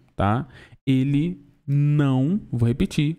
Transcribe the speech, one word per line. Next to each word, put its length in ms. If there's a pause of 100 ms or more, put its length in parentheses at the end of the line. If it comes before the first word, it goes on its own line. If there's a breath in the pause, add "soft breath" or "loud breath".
(140)
tá? 320 (400 loud breath)
Ele 560 (240)
não, 760 (120)
vou 160
repetir, 500